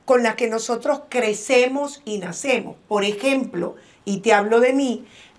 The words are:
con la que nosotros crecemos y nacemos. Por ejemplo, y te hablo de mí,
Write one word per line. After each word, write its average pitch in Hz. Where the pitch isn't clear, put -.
con 247
la 220
que 240
nosotros 233
crecemos 247
y 214
nacemos. 185
Por 202
ejemplo, 202
y 202
te 214
hablo 208
de 254
mí, 269